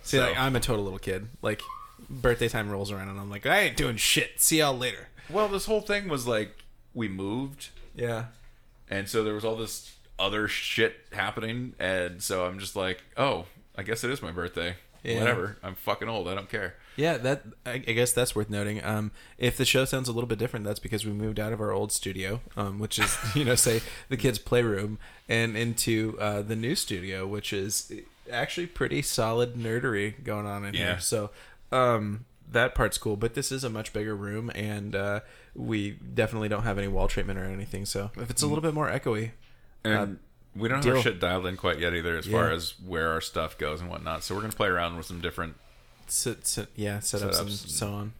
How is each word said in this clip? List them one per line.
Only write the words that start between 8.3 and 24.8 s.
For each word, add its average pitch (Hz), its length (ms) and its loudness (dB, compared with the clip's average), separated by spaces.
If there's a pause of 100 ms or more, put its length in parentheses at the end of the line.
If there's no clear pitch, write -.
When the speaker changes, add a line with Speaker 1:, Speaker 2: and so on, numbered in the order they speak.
Speaker 2:
And 98 180 -4
so 110 140 2
there 107 120 0
was 107 100 -4
all 113 120 0
this - 360 -8 (260)
other 104 300 2
shit - 480 2 (160)
happening, 110 680 -2
and 90 440 0
so 92 240 2
I'm 92 120 -4
just 98 160 -8
like, 95 280 0 (140)
"Oh, 113 300 2 (300)
I 98 80 -8
guess 110 180 -2
it 123 80 0
is 139 120 -4
my 85 100 -6
birthday. 87 440 -4 (280)
Speaker 1:
Yeah. 113 160 0
Speaker 2:
Whatever. 104 420 2
I'm 95 140 -8
fucking 104 320 -2
old. 104 180 -2
I 92 80 -4
don't 98 160 -6
care." 98 240 -4 (220)
Speaker 1:
Yeah, 151 220 2
that, 131 240 0 (240)
I, 123 60 -6
I 120 200 -2
guess 120 200 4
that's 123 220 2
worth 104 140 0
noting. 104 340 -2
Um, 107 280 0 (260)
if 123 220 2
the 127 80 4
show 131 180 6
sounds 131 240 -2
a 120 40 -2
little 120 140 0
bit 113 120 0
different, 110 260 -2
that's 104 160 -2
because 110 240 -2
we 107 80 -2
moved 104 260 -2
out 107 140 0
of 107 80 -4
our 104 100 0
old 101 220 0
studio, 98 480 -2 (160)
um, 101 220 -2
which 107 200 -2
is, - 160 4 (120)
<laughs> 98 80 -2
you 143 100 4
know, 123 100 6
say, 120 280 4 (260)
the 131 80 -2
kids' 127 220 2
playroom, 107 600 2 (300)